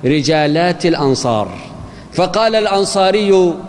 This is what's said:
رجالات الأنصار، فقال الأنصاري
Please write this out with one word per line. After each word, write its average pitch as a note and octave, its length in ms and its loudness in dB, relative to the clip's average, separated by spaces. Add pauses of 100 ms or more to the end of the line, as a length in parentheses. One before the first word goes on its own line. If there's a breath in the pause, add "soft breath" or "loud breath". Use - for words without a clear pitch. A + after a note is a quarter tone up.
رجالات D#3 800 0
الأنصار، B2+ 640 0 (640 loud breath)
فقال G3+ 420 0
الأنصاري G3 1000 2 (140)